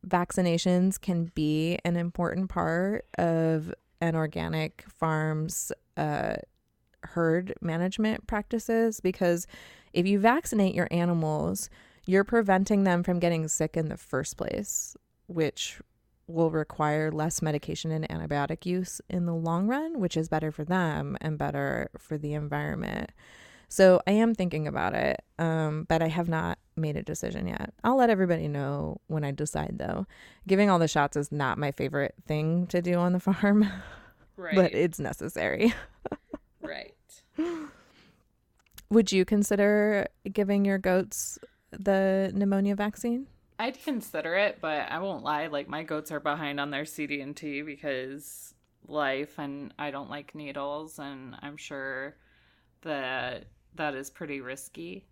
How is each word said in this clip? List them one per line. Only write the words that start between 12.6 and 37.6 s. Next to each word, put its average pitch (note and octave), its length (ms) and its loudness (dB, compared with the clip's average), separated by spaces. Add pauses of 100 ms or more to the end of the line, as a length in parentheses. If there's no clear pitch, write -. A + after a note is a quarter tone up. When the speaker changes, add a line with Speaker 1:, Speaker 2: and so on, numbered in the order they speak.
Speaker 1:
them F3 200 4
from F3 160 2
getting E3+ 280 2
sick D#3 300 0
in D#3 120 0
the - 80 -8
first - 400 -4
place, - 600 -6 (300)
which - 520 -2 (480)
will E3 220 2
require D#3 640 0
less D#3 320 -2
medication D#3+ 480 -2
and D#3 180 -2
antibiotic D3+ 560 -4
use F3+ 340 -4 (100)
in F3 180 0
the E3+ 80 0
long E3 320 0
run, D4+ 320 -2
which F3+ 180 0
is D#3+ 100 0
better D#3 240 0
for D3+ 140 -8
them D3+ 560 0
and D#3 160 -2
better C#3+ 500 -2 (120)
for - 180 -8
the D3 160 -4
environment. D3 800 -4 (580)
So F#3 380 10
I F#3+ 60 4
am A3+ 200 6
thinking D#3+ 340 -2
about - 280 -2
it, - 280 0 (140)
um, D#3+ 500 0
but E3 140 4
I D#3+ 60 2
have E3+ 200 0
not E3+ 300 -2 (180)
made D3+ 220 -2
a - 60 -6
decision - 440 -6
yet. - 360 -6
I'll A#3+ 120 2
let B3 140 6
everybody F3 380 2
know C#3+ 580 -4
when D3+ 180 -2
I C#3+ 80 -2
decide, - 460 -4
though. B2+ 300 -4 (400)
Giving F#3+ 200 6
all F#3 120 6
the D#3+ 80 4
shots C#3+ 280 2
is C#3+ 160 -2
not C3+ 280 0
my C#3 120 -2
favorite C#3 440 -2 (100)
thing D#3+ 420 0
to F3 140 0
do F3 140 0
on F3 180 4
the F3+ 60 2
<laughs> G3 120 2
farm, G3+ 380 6 (640)
Speaker 2:
Right. F3+ 200 -4
Speaker 1:
but F#3 180 6
it's D#3+ 260 0
necessary. - 800 0
<laughs> - 40 -14 (760)
Speaker 2:
Right. - 340 -10 (1900)